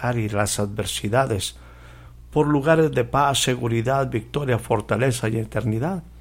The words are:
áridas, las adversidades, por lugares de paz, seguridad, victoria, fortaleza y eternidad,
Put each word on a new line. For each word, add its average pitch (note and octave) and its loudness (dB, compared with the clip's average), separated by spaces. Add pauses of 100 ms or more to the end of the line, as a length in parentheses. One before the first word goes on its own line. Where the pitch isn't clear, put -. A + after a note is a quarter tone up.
áridas, A#2 -2
las G2+ 0
adversidades, G#2 -2 (760)
por D3+ 2
lugares D3+ 4
de C3 2
paz, C#3 2
seguridad, B2 0
victoria, A#2 -2
fortaleza A2+ 0
y A#2 -2
eternidad, A#2 -2 (180)